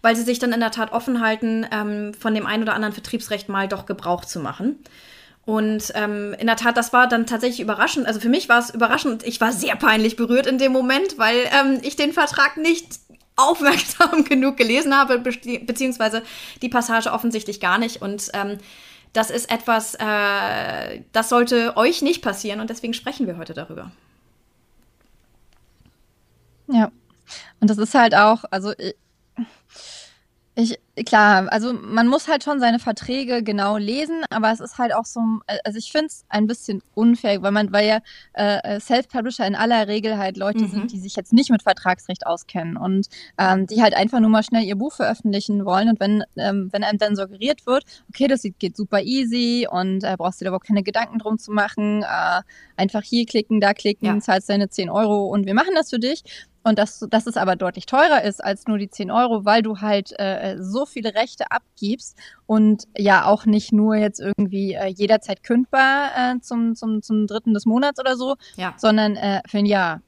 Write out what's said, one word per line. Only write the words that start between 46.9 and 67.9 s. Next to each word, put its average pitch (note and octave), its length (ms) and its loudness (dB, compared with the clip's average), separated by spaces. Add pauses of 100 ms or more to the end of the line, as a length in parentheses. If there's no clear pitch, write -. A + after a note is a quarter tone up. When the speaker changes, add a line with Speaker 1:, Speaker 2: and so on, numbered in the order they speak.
Speaker 2:
dann G#3 160 0
suggeriert G3 500 -4
wird, B3+ 200 0 (240)
okay, C#4 180 0
das C4 140 2
geht, F#3+ 180 -10
geht F3+ 160 -4
super G3+ 260 -2
easy A#3+ 720 0
und, F#3+ 320 -2
äh, F#3+ 140 -2
brauchst F3 240 -6
dir F#3 40 -8
da F#3+ 40 -2
überhaupt F#3 180 -6
keine G3+ 160 2
Gedanken A3+ 340 -4
drum G#3+ 220 -4
zu - 120 -12
machen, G#3 520 -2
äh, E3+ 380 -2 (340)
einfach G3+ 280 -2
hier A#3 220 0
klicken, G#3+ 360 0
da G3+ 120 4
klicken, - 320 -2
Speaker 1:
Ja. G#3 140 0
Speaker 2:
zahlst F#3+ 300 0
deine G3+ 200 0
zehn F#3 200 -6
Euro G#3 380 0
und G3+ 180 0
wir G3 80 -2
machen E4+ 220 2
das D#4 140 0
für B3 100 -4
dich. C4 240 -4 (400)
Und A3 140 2
dass, G#3 320 -2
dass A3+ 160 2
es A#3+ 120 -4
aber F#3 180 2
deutlich F3+ 320 -6
teurer D4 340 4
ist G3+ 220 -4
als G3+ 240 -4
nur G#3+ 100 0
die G3+ 100 -4
zehn F#3+ 220 -10
Euro, A3+ 360 0
weil G#3+ 180 4
du G#3 160 -4
halt, G3+ 400 -2
äh, F#3+ 400 -4
so G3+ 260 -4
viele A3 300 -8
Rechte - 340 -4
abgibst - 640 -6 (300)
und G#3+ 380 4 (120)
ja G3 300 4
auch G#3 220 4
nicht G#3 260 2
nur G#3+ 220 4
jetzt G#3 240 0
irgendwie, G3 560 -2
äh, G3 100 -4
jederzeit G3+ 560 0
kündbar, C4+ 760 2
äh, B3 240 -2
zum, A#3 360 -4
zum, A3 260 -4
zum G#3+ 240 0
dritten G#3+ 300 0
des G3+ 100 -4
Monats C4 340 2